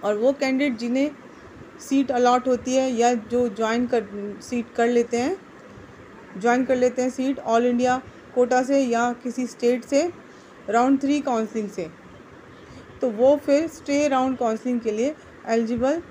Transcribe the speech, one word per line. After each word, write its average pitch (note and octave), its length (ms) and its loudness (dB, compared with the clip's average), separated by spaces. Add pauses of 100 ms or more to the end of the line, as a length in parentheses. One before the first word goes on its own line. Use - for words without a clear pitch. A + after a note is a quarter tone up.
और G#3 120 0
वो A#3+ 160 2
candidate C4 460 0
जिन्हें B3+ 320 0 (680)
seat C4+ 300 0
allot B3 380 2
होती B3+ 260 -2
है C4 180 2
या A#3+ 220 2
जो A#3+ 340 -2
ज्वाइन A3+ 380 -2
कर, A#3 180 0 (380)
seat A#3+ 340 -6
कर A#3 120 2
लेते A#3+ 280 0
हैं, C#4 200 -2 (1000)
ज्वाइन A#3+ 260 2
कर B3+ 120 0
लेते B3 260 0
हैं B3+ 80 0
seat C4 300 -4
all A#3 240 2
India B3 360 2 (340)
कोटा B3 280 2
से C#4 180 2
या A#3+ 320 0 (100)
किसी B3 240 -6
state A#3+ 380 0
से D#4 260 0 (600)
round B3+ 300 4
three C#4+ 200 0
counseling A3 500 -4
से, F3 180 -8 (1120)
तो B3+ 100 0
वो B3 260 4
फिर C#4+ 320 2
stay C#4+ 400 -2
round C4 300 0
counseling A#3 420 -2
के A3 120 -4
लिए B3 220 -2 (340)
eligible A#3 640 0